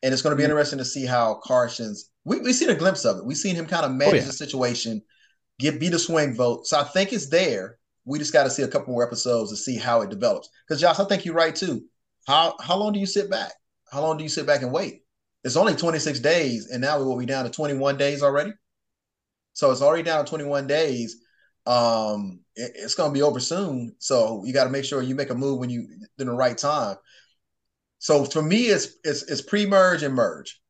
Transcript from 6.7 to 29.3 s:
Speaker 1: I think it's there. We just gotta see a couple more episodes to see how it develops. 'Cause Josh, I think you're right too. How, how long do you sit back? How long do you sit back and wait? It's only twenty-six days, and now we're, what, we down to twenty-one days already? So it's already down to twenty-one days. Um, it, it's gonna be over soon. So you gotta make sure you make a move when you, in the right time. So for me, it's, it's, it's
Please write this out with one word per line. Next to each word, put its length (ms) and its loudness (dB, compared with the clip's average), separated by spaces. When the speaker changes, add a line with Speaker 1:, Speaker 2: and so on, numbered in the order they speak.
Speaker 1:
I 20 0
think 300 0
it's 160 -6
there. 500 0
We 120 -4
just 140 -6
gotta 180 4
see 140 -2
a 40 -4
couple 240 -4
more 140 2
episodes 440 -2
to 60 -10
see 200 -6
how 240 2
it 100 -4
develops. 380 -2
'Cause 140 -4
Josh, 180 4
I 60 2
think 200 -2
you're 100 -6
right 200 2
too. 300 -4
How, 340 4
how 160 0
long 160 0
do 60 -2
you 80 -2
sit 240 -2
back? 220 -4
How 80 -6
long 160 0
do 80 -8
you 60 -8
sit 160 -4
back 160 4
and 100 -4
wait? 320 -4
It's 120 -2
only 180 4
twenty-six 460 -2
days, 500 2
and 120 -6
now 160 0
we're, 80 0
what, 100 -2
we 80 -6
down 200 -4
to 60 -6
twenty-one 460 -2
days 260 0
already? 300 2
So 160 4
it's 100 0
already 220 4
down 220 0
to 40 -14
twenty-one 380 -4
days. 500 0
Um, 720 0
it, 180 -8
it's 200 -8
gonna 180 0
be 100 2
over 180 2
soon. 580 -4
So 460 0
you 80 -6
gotta 160 4
make 160 -4
sure 160 -4
you 140 -4
make 160 -4
a 40 -4
move 240 -2
when 120 -6
you, 180 -8
in 80 -6
the 60 -4
right 260 0
time. 380 -2
So 280 4
for 160 -2
me, 240 2
it's, 360 0
it's, 220 -2
it's 160 -4